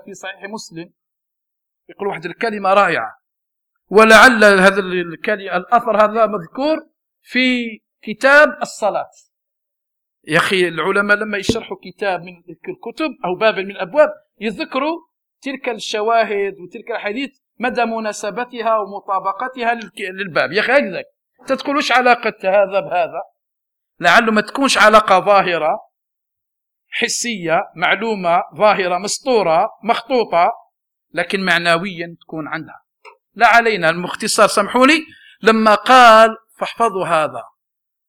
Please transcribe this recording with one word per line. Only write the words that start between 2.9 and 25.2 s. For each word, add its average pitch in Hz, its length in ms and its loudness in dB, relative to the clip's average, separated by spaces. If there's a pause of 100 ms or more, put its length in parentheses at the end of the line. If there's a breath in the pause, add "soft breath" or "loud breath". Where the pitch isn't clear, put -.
ولعل 220 560 6
هذا 196 360 6
ال-، 180 340 -4
الكلمة، 190 440 -4
الأثر 214 480 2
هذا 214 200 0
مذكور 202 520 -4 (440)
في 247 580 -2 (220)
كتاب 269 600 4
الصلاة. 190 480 -6 (1160)
يا 151 100 0
أخي، 180 300 0
العلماء 196 500 0
لما 208 200 -6
يشرحوا 196 460 -6
كتاب 185 380 -6
من 175 280 -20
الكتب 226 600 -10 (160)
أو 180 100 -4
بابا 196 260 -2
من 196 100 -10
الأبواب 202 380 0 (300)
يذكروا 277 600 -6 (420)
تلك 262 280 -8
الشواهد 208 920 -2
وتلك 196 320 -16
الحديث 208 380 -8 (300)
مدى 233 260 -2
مناسبتها 226 920 -6
ومطابقتها 202 960 -6
للك-، 220 280 -12
للباب. 185 500 -4
يا 190 80 -2
أخي، 214 120 -2
هكذا 208 320 -2 (440)
تدخل، 277 300 -4
وش 277 140 -2
علاقة 240 420 2 (100)
هذا 196 360 0
بهذا؟ 165 420 -4 (800)
لعله 214 320 2
ما 214 100 0
تكونش 254 360 -2
علاقة 208 420 4
ظاهرة 180 600 0 (1080)